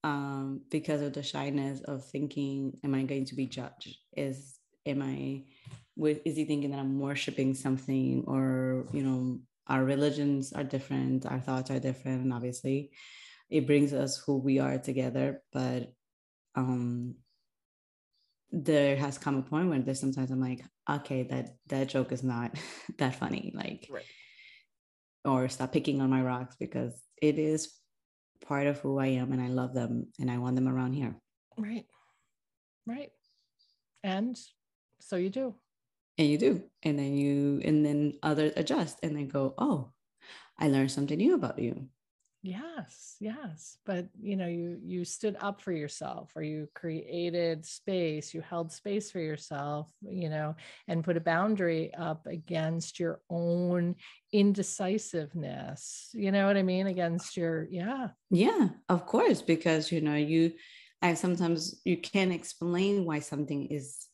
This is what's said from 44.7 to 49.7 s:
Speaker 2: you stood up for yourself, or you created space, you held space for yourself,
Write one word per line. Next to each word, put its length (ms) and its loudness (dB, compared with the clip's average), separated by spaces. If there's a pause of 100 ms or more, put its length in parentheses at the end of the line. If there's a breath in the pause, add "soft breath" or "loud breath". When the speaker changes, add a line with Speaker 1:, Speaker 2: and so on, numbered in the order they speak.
Speaker 2:
you 200 -4
stood 360 -2
up 220 -4
for 80 -6
yourself, 640 -6
or 80 -6
you 320 -6
created 920 -2
space, 680 -2
you 60 -6
held 320 -6
space 400 -4
for 80 -4
yourself, 680 -4 (140)